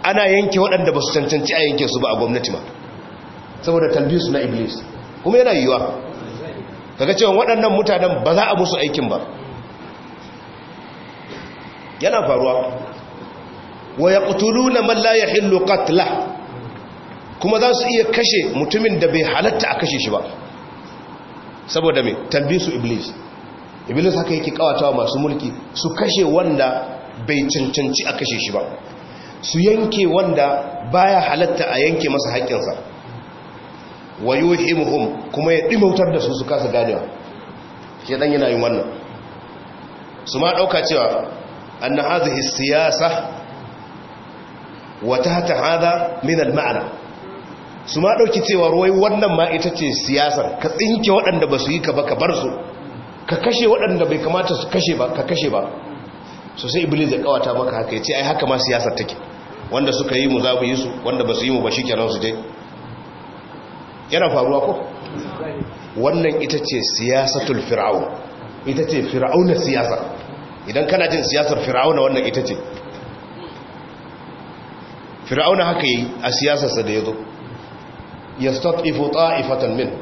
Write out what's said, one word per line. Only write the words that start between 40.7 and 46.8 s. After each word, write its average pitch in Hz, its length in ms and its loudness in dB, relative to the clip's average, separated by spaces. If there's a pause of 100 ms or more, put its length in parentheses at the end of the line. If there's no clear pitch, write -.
cewa - 380 2 (560)
anna 143 220 0
hadhihi 147 400 2
siyasa 156 840 2 (1800)
wa 123 140 2
tahta 170 380 2
hadha 170 680 2
min 160 160 2
al-ma'na. 143 440 2 (1000)